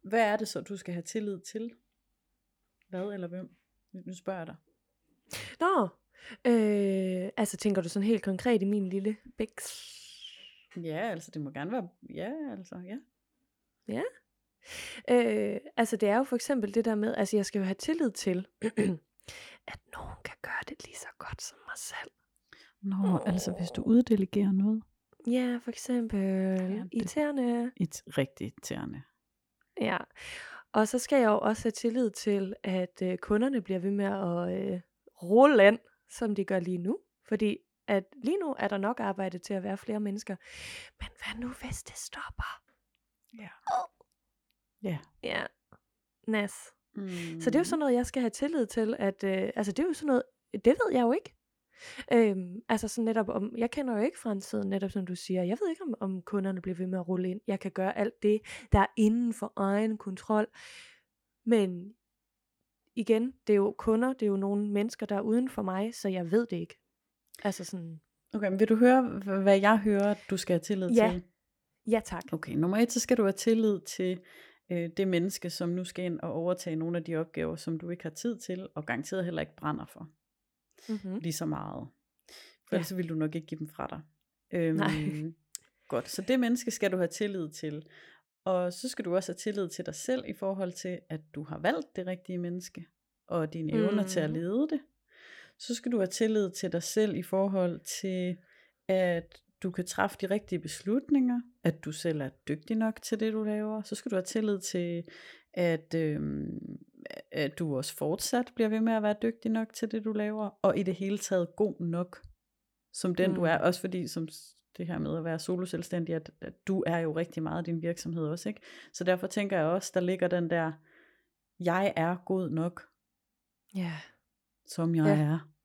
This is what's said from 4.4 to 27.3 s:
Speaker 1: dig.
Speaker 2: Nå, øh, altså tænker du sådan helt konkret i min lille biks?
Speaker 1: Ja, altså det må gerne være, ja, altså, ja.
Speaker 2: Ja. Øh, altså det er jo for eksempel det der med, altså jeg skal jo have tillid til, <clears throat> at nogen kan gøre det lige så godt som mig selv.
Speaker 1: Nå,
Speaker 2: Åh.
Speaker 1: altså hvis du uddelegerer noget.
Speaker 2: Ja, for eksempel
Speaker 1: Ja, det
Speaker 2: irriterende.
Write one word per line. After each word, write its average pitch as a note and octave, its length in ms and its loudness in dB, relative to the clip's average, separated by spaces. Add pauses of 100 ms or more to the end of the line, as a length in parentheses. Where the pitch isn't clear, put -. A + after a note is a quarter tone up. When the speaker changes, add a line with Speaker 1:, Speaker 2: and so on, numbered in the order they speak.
Speaker 1:
dig. - 80 -16 (1040)
Speaker 2:
Nå, E4 280 4 (640)
øh, G3 880 2
altså G#3+ 200 0
tænker G3 240 2
du E3 80 -4
sådan G3+ 180 0
helt A3 160 4
konkret G3 380 2
i G3 40 0
min G3+ 240 0
lille G3 280 -2 (200)
biks? - 500 -8 (960)
Speaker 1:
Ja, E3 260 -4
altså E3 240 -8
det D#3 80 -6
må C#3 100 -6
gerne D3+ 200 -6
være, A3 160 -4 (260)
ja, F#3+ 200 -6 (180)
altså, F#3+ 240 -12 (100)
ja. G3+ 120 -12 (880)
Speaker 2:
Ja. G#3+ 140 -4 (1080)
Øh, G#3+ 500 4 (180)
altså A3+ 200 2
det G3+ 120 4
er G#3 80 4
jo C4 60 4
for C4+ 120 -2
eksempel A3+ 380 0
det A3+ 120 2
der A3+ 100 0
med, G#3+ 200 0
altså G3+ 220 0
jeg G3 80 2
skal - 140 -2
jo F#3+ 60 0
have F#3+ 100 0
tillid D#4 360 0
til, F#3 360 -2 (140)
<clears throat> G3+ 40 -4 (1080)
at - 80 -14 (140)
nogen - 220 -12 (100)
kan - 160 -12
gøre - 280 -6
det - 160 -14
lige - 120 -18
så - 100 -14 (120)
godt - 220 -10
som - 160 -12 (100)
mig - 100 -10
selv. - 340 -12 (680)
Speaker 1:
Nå, G3 140 -2 (180)
Speaker 2:
Åh. F3+ 200 2
Speaker 1:
altså F#3 240 0
hvis E3+ 140 -4
du - 120 -4
uddelegerer G3+ 680 4
noget. G#3 320 2 (440)
Speaker 2:
Ja, B3 360 0
for - 80 -8
eksempel A#3 480 -2
Speaker 1:
Ja, F#3+ 360 0 (120)
det F#3+ 240 -4
Speaker 2:
irriterende. B3 840 0